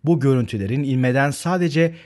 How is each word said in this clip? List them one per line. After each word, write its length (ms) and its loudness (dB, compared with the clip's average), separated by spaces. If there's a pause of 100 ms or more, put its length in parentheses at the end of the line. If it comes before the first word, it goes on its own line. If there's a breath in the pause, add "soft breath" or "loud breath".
Bu 160 2
görüntülerin 640 0
inmeden 460 0
sadece 640 0 (120)